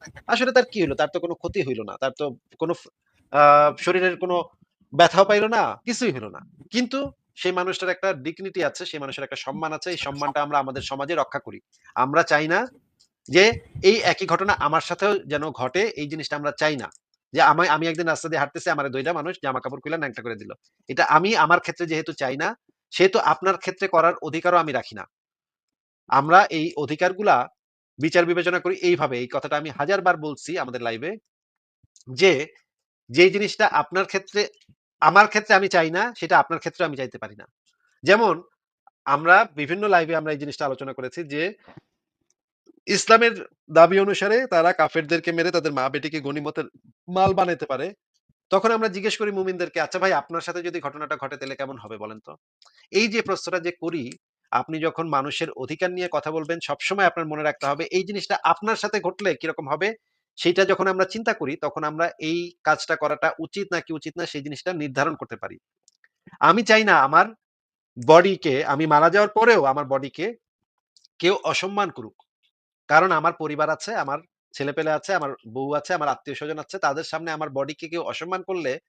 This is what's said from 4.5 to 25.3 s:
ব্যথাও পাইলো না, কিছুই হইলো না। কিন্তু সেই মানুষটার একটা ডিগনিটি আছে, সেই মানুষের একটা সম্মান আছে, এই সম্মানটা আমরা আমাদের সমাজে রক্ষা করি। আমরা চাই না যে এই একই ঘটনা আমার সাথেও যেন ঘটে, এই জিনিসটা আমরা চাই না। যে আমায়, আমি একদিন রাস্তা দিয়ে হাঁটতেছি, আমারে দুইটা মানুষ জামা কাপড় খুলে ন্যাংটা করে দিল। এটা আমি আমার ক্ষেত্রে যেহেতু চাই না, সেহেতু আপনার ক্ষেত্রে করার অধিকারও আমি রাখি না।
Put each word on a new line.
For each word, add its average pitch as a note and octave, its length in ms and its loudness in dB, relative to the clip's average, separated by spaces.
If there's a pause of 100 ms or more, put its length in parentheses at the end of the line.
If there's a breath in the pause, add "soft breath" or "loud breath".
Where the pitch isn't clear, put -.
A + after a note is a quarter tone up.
ব্যথাও F3 320 6
পাইলো G#3 220 2
না, A3+ 160 0 (200)
কিছুই A#3 280 -4
হইলো A2+ 180 -10
না। C#2 120 -18 (300)
কিন্তু B3 280 -4 (360)
সেই F3+ 180 -4
মানুষটার F3+ 360 -4
একটা F#3 280 -4
ডিগনিটি E3 460 -8
আছে, C#3+ 220 -4
সেই D#3 140 -10
মানুষের C#3 260 -10
একটা C3 140 -10
সম্মান D3+ 340 -8
আছে, D#3 180 -10
এই E3 80 -6
সম্মানটা C#3+ 420 -4
আমরা D3 180 -2
আমাদের C3+ 240 -6
সমাজে C#3 320 -8
রক্ষা C#3 240 -4
করি। G2+ 200 -14 (360 soft breath)
আমরা C#3 280 2
চাই D#3 240 2
না F3 120 0 (680)
যে E3+ 140 8 (380)
এই G3+ 240 6
একই F#3 220 0
ঘটনা F#3+ 320 0
আমার D3 240 0
সাথেও G3 300 -2 (120)
যেন C#3+ 260 -4
ঘটে, C3 320 -2 (120)
এই D3 120 -8
জিনিসটা D3+ 300 -8
আমরা D3 160 -4
চাই D3+ 240 0
না। G#2+ 120 -10 (440)
যে D3 80 4
আমায়, D#3 280 6
আমি D#3 180 2
একদিন E3 200 -2
রাস্তা D#3+ 220 -2
দিয়ে D#3 120 -2
হাঁটতেছি, D3 280 -4
আমারে D3 200 -2
দুইটা C3+ 240 -4
মানুষ D#3+ 260 -8
জামা B2+ 220 -6
কাপড় C3+ 200 -12
খুলে D#3 160 -6
ন্যাংটা C3+ 240 -8
করে A2+ 160 -8
দিল। G2+ 140 -16 (380)
এটা C#3 200 2
আমি E3+ 260 4
আমার E3+ 240 4
ক্ষেত্রে E3+ 280 -6
যেহেতু D#3 260 -6
চাই C3+ 240 -6
না, D#3+ 100 -4 (460)
সেহেতু F#3+ 320 4
আপনার F3+ 320 2
ক্ষেত্রে F#3 300 -6
করার E3+ 340 2
অধিকারও E3 360 0
আমি D#3+ 140 0
রাখি A#2 240 -6
না। F#2+ 80 -12 (1080)